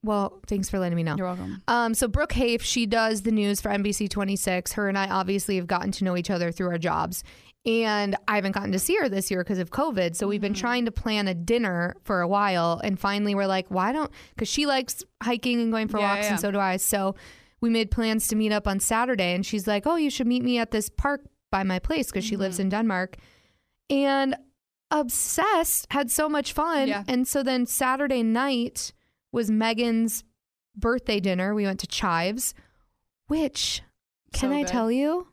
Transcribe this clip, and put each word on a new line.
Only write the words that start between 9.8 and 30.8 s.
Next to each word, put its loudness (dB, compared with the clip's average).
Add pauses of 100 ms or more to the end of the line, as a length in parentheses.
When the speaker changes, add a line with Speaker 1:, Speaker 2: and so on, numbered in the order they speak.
Speaker 1:
So -2
we've 0
been -2
Speaker 2:
Mm-hmm. -4
Speaker 1:
trying 0
to -2
plan 0
a 0
dinner 0
for 0
a 2
while. 2
And 0
finally 0
we're 0
like, 0
"Why 0
don't," -2 (260)
'cause -4
she 0
likes -2 (200)
hiking 0
and 0
going -2
for -2
Speaker 2:
Yeah, 2
Speaker 1:
walks, -2
Speaker 2:
yeah. 0
Speaker 1:
and 0
so -2
do 0
I. 2
So 0 (440)
we 0
made 2
plans 0
to 0
meet 2
up 0
on 0
Saturday. 2
And 0
she's -2
like, 0
"Oh, 2
you 2
should -2
meet 2
me 2
at -2
this -2
park -2 (300)
by 2
my 0
place," -2
'cause -2
she -4
lives -2
Speaker 2:
Mm-hmm. -2
Speaker 1:
in 2
Denmark. 0 (720)
And 2 (560)
obsessed, 0
had 0
so 0
much -2
fun. 2
Speaker 2:
Yeah. -2
Speaker 1:
And 2
so 0
then 2
Saturday 0
night 0 (400)
was 0
Megan's 2 (520)
birthday 0